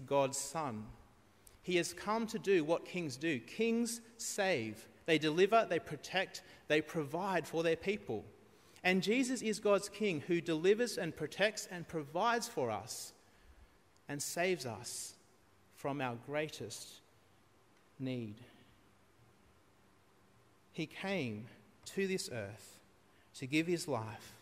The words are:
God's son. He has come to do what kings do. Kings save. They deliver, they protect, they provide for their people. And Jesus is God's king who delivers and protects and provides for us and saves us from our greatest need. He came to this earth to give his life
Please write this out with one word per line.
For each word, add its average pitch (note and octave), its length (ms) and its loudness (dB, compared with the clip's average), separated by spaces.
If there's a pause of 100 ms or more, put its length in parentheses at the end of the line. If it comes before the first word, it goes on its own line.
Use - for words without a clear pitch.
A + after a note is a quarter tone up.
God's C3+ 320 2
son. B2+ 500 -4 (760)
He F3+ 120 0
has E3 180 2
come G#3+ 340 -2
to A3 120 -6
do E3+ 240 4
what D#3+ 220 2
kings D#3 320 -4
do. D#3 220 0
Kings A3+ 600 0 (180)
save. C3+ 680 -2 (180)
They D#3+ 120 6
deliver, F#3 520 6
they E3+ 100 2
protect, - 640 -4 (240)
they D3+ 140 6
provide E3 640 0
for E3 160 0
their E3 140 4
people. F#3+ 480 -2 (600)
And F#3 200 6
Jesus B3 380 2
is G#3+ 180 0
God's G3+ 300 4
king F#3+ 320 0
who E3+ 200 2
delivers F3 560 2
and E3 180 -2
protects G3 520 -2
and F3 200 -8
provides F3+ 600 0
for B2 240 -2
us - 420 -8 (920)
and C#3+ 160 -6
saves E3+ 420 0
us - 500 -8 (600)
from C#3+ 260 -4
our B2 140 -2
greatest C#3 840 -6 (1000)
need. B2 360 -6 (2500)
He D#3+ 140 -2
came B2+ 580 -2 (400)
to G3 220 -2
this F#3 240 -2
earth G#2+ 480 -10 (560)
to C#3 100 -8
give D#3 220 2
his E3+ 200 0
life A2+ 540 -4